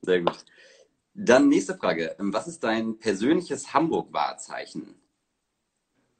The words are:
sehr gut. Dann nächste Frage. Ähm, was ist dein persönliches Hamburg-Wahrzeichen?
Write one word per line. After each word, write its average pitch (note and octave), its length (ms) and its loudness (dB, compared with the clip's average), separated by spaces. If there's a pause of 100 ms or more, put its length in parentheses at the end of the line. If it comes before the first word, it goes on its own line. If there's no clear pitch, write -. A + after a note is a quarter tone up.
sehr F2+ 180 2
gut. - 240 -4 (720)
Dann B2+ 360 6
nächste F3 260 2
Frage. E2 420 -2
Ähm, G2 140 -4
was A2 160 -4
ist - 160 -8
dein A2+ 340 -2
persönliches C3 760 -2
Hamburg-Wahrzeichen? D#2 1200 -4 (1300)